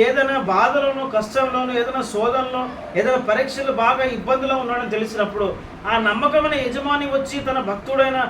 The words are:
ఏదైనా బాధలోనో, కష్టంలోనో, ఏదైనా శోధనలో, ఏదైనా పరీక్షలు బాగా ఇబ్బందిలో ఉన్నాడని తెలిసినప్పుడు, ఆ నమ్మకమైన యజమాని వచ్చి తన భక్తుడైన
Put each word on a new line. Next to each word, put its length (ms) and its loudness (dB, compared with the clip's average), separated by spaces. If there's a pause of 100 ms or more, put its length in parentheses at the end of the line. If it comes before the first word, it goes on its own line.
ఏదైనా 320 2 (140)
బాధలోనో, 540 2 (100)
కష్టంలోనో, 680 0
ఏదైనా 220 -2 (100)
శోధనలో, 500 0 (360)
ఏదైనా 220 2 (100)
పరీక్షలు 420 0 (100)
బాగా 220 4 (120)
ఇబ్బందిలో 460 0
ఉన్నాడని 340 -4
తెలిసినప్పుడు, 500 -2 (440)
ఆ 40 2 (140)
నమ్మకమైన 480 2 (100)
యజమాని 400 -2 (100)
వచ్చి 200 -4 (120)
తన 100 0 (120)
భక్తుడైన 480 0 (120)